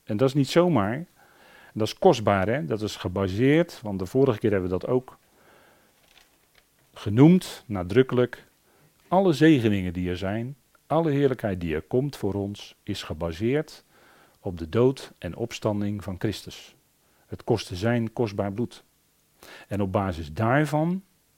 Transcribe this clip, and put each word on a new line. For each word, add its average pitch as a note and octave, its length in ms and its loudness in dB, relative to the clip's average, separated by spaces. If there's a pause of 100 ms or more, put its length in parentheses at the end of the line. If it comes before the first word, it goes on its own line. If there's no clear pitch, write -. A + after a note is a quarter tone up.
en G#2+ 140 -6
dat C3 100 4
is C3 60 0
niet C#3+ 160 0
zomaar, C#3 440 2
en D#3+ 140 -10 (680)
dat G#2+ 140 -2
is - 100 -10
kostbaar, G#2 500 4
hè? C#3 180 -2
Dat A2 160 -4
is G#2 140 -6
gebaseerd, G#2+ 880 0
want G2+ 180 -6
de F#2 60 -4
vorige C3 340 2
keer A2 120 0
hebben F2+ 180 -2
we F#2 80 -2
dat - 120 -6
ook - 280 -2 (1800)
genoemd, C#3+ 720 4
nadrukkelijk. A#2+ 840 0 (600)
Alle F#3 260 4
zegeningen A2+ 600 4
die F2+ 160 -4
er F2+ 80 -4
zijn, A2 380 -6 (320)
alle D#3+ 240 0
heerlijkheid B2+ 500 0
die E2 140 -2
er D#2+ 60 -4
komt C3+ 340 -2
voor G2 180 -4
ons, G2+ 500 -8
is - 200 -8
gebaseerd F2 800 -4 (560)
op F2+ 180 -8
de E2 120 -10
dood B2 480 0
en A2+ 180 -10
opstanding G#2 680 -4
van F#2+ 160 -8
Christus. - 560 -8 (500)
Het - 180 -16
kostte G#2 320 -2
zijn A#2 380 -2
kostbaar G2+ 400 -4
bloed. A2 300 -8 (840)
En G2+ 140 -4
op F#2+ 100 -2
basis F2 420 -2
daarvan D3+ 680 0 (340)